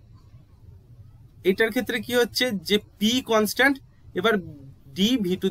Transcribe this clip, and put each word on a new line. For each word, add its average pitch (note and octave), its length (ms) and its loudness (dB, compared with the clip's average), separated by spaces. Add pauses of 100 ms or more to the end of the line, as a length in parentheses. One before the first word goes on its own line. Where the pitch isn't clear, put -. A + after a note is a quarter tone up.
(1500)
এটার A3+ 240 2
ক্ষেত্রে A#3+ 320 -4
কি A#3 160 -6
হচ্ছে A#3+ 240 0 (220)
যে G3+ 100 2 (220)
P - 20 -2 (300)
constant, A3+ 440 2 (440)
এবার G#3+ 140 2 (640)
D - 20 -12 (240)
V F3 40 -2 (140)
to F#3+ 100 0